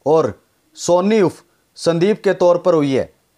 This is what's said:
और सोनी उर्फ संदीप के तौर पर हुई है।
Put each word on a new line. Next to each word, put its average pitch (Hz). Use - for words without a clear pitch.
और 143
सोनी 190
उर्फ -
संदीप 170
के 185
तौर 175
पर 175
हुई 143
है। 113